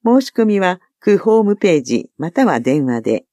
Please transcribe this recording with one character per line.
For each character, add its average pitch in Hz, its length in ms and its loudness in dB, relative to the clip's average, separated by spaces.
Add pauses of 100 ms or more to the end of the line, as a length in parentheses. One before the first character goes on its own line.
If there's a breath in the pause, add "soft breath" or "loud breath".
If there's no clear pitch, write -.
申 240 180 2
し - 140 -10
込 226 100 0
み 208 140 0
は、 180 220 -2 (180 soft breath)
区 202 180 2
ホ 220 240 2
ー - 20 0
ム 202 120 0
ペ 180 220 0
ー 131 60 -2
ジ、 120 340 -4
ま 170 140 -8
た 269 140 0
は 143 140 0
電 131 260 -2
話 120 160 -4
で。 113 320 -4